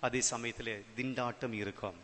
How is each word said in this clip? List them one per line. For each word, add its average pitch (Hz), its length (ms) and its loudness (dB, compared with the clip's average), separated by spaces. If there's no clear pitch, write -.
அதே 123 240 4
சமயத்திலே 117 440 -2
திண்டாட்டம் 123 640 0
இருக்கும். 98 420 -2